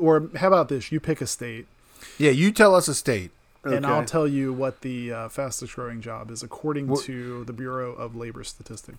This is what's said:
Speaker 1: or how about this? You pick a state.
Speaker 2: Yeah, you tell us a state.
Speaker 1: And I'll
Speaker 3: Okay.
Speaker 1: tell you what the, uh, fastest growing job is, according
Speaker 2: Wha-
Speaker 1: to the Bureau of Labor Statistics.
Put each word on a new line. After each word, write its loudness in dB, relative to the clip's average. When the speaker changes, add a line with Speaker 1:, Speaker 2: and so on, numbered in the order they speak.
Speaker 1:
or 4
how 2
about 6
this? -4
You -2
pick -2
a -4
state. -8
Speaker 2:
Yeah, 6
you 6
tell 8
us 6
a -2
state. -2
Speaker 1:
And 0
I'll 2
Speaker 3:
Okay. 0
Speaker 1:
tell 2
you 0
what -4
the, -6
uh, -8
fastest -8
growing -10
job -12
is, -12
according -4
Speaker 2:
Wha- 2
Speaker 1:
to -10
the -10
Bureau -8
of -10
Labor -10
Statistics. -16